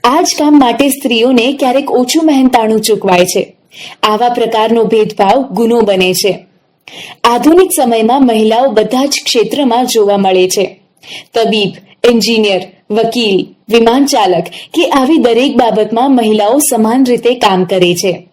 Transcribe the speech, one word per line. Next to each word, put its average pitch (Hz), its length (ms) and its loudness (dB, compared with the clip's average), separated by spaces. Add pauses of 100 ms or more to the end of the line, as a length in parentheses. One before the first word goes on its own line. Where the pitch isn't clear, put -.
આ 294 180 2
જ - 40 0 (120)
કામ 294 200 4
માટે 247 300 2
સ્ત્રીઓને 247 640 0
ક્યારેક 269 380 -2
ઓછું 277 360 0
મહેનતાણું 247 540 2
ચૂકવાય 202 440 0
છે. - 320 -6 (460)
આવા 214 260 0
પ્રકારનો 226 560 0
ભેદભાવ 214 580 0
ગુનો 233 380 -2
બને 185 340 0
છે. 185 320 -4 (760)
આધુનિક 302 520 4
સમયમાં 240 500 2
મહિલાઓ 220 440 2
બધા 233 340 0
જ 285 200 -4
ક્ષેત્રમાં 240 640 -2
જોવા 202 300 0
મળે 185 320 0
છે. 190 320 -4 (540)
તબીબ, 220 380 -2 (380)
એન્જિનિયર, 214 520 0 (280)
વકીલ, 226 560 -2 (220)
વિમાન 233 380 2
ચાલક 190 380 0 (300)
કે 330 140 0
આવી 277 300 0
દરેક 233 380 0
બાબતમાં 226 580 0
મહિલાઓ 214 440 0
સમાન 240 460 0
રીતે 247 300 0
કામ 190 300 0
કરે 180 300 0
છે. 175 380 -4